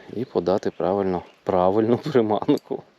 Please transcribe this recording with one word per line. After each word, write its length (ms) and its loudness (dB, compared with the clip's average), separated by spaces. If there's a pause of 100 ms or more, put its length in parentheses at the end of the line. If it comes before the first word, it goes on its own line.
(140)
і 120 -6
подати 460 -2
правильно, 520 -2 (200)
правильну 540 2
<laughs> 140 -6
приманку. 720 0 (160)